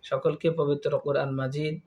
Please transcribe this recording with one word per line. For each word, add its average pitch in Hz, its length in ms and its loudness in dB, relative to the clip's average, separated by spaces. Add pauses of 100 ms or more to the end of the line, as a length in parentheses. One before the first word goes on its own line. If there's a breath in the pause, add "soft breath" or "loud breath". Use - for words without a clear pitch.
সকলকে 151 440 0 (100)
পবিত্র 143 320 2 (140)
কোরআন 139 260 0 (100)
মাজিদ 147 340 -2 (120)